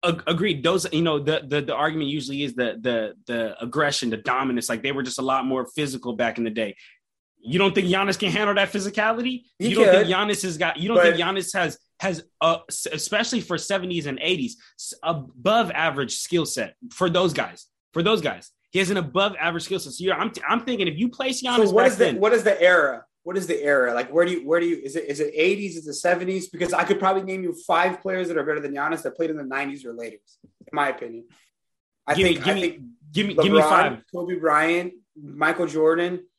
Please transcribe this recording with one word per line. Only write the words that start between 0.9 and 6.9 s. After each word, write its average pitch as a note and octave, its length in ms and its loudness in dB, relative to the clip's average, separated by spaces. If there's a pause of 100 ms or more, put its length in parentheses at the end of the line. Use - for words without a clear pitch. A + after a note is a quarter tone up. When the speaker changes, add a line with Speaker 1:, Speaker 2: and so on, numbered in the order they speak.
Speaker 1:
you D#3+ 100 0
know, D#3 160 2
the, D3+ 280 0
the, C#3+ 160 0
the C#3 120 -4
argument D3+ 360 0
usually C#3 320 -4
is B2+ 120 -6
the, A#2 260 -2
the, A2 340 -2 (120)
the A#2 360 -4
aggression, C3 480 -2
the A2 80 -2
dominance. B2+ 500 -2
Like, A2+ 140 -4
they C3+ 100 -2
were C3+ 100 -2
just B2+ 160 -6
a C3+ 40 -6
lot C3 240 0
more C3 200 -2
physical C3 480 -6
back A2+ 240 -2
in A#2 60 -2
the A2+ 60 -2
day. G#2+ 260 -4 (640)